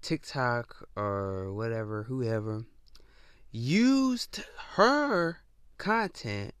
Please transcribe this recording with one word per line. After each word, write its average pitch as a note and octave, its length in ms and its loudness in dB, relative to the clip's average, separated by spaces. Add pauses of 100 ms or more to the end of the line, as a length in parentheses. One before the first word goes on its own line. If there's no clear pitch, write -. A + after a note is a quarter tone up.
TikTok B2 840 -2 (120)
or G2 560 -2
whatever, G#2+ 500 -4
whoever, A2+ 600 -2 (880)
used A#3 880 2 (320)
her A3 640 4 (400)
content F3+ 840 -2